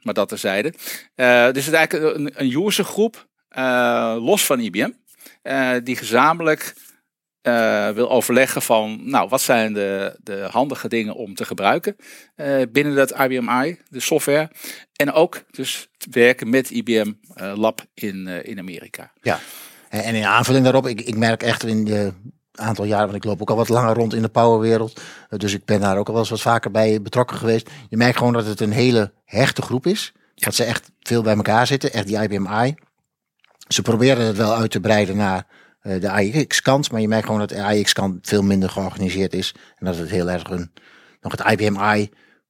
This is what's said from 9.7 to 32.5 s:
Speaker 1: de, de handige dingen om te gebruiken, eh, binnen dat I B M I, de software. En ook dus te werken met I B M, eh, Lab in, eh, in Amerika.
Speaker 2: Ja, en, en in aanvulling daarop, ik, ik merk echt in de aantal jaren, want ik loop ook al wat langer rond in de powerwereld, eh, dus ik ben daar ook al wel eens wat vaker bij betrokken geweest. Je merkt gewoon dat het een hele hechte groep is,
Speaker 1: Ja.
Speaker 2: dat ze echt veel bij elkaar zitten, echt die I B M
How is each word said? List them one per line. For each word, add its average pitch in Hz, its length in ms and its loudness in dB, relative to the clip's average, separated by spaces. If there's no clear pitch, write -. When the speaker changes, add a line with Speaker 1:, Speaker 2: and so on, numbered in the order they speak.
Speaker 1:
de, 98 500 -4
de 98 280 -8
handige 127 360 -2
dingen 107 280 -2
om 98 200 -12
te 117 100 -6
gebruiken, 117 500 -2
eh, 139 260 -2
binnen 143 240 0
dat 135 160 4
I 135 160 0
B 127 140 -2
M 123 220 0
I, 170 140 -4
de 131 100 -12
software. 151 520 0
En 143 160 0
ook - 400 2
dus - 360 -8
te - 140 -16
werken 120 380 4
met 131 200 2
I 120 140 -4
B 104 40 -6
M, 107 260 0
eh, 98 220 -10
Lab 110 380 -2
in, 95 340 -10
eh, 87 220 -10
in 104 100 -12
Amerika. - 520 -16
Speaker 2:
Ja, 98 180 -2
en, 104 140 -6
en 113 120 -4
in 107 100 -2
aanvulling 123 380 4
daarop, 131 240 4
ik, 113 140 -6
ik 113 160 -6
merk 113 260 0
echt 120 200 -2
in 110 220 0
de 104 280 -2
aantal 110 340 -4
jaren, 104 200 2
want 101 120 -6
ik 95 60 -10
loop 104 180 -4
ook 104 80 -6
al 110 60 2
wat 113 140 2
langer 113 260 4
rond 113 180 0
in 113 80 -2
de 110 80 0
powerwereld, 113 720 2
eh, 104 100 -8
dus 101 140 -2
ik 98 120 -8
ben 107 140 2
daar 98 180 2
ook 101 100 -2
al 107 60 -6
wel 113 80 0
eens 107 100 -2
wat 110 100 -6
vaker 117 300 0
bij 110 300 2
betrokken 120 360 -2
geweest. 113 320 -2
Je 110 80 -4
merkt 123 200 4
gewoon 120 160 2
dat 113 120 0
het 104 140 -6
een 107 120 0
hele 117 420 2
hechte 113 360 0
groep 127 260 -2
is, 208 280 -2
Speaker 1:
Ja. - 300 -10
Speaker 2:
dat 107 100 -4
ze 123 80 2
echt 113 360 -4
veel 117 220 0
bij 107 140 2
elkaar 107 320 4
zitten, 135 260 -2
echt 104 140 -2
die 104 140 -2
I 107 60 -2
B 95 40 -4
M 101 340 -2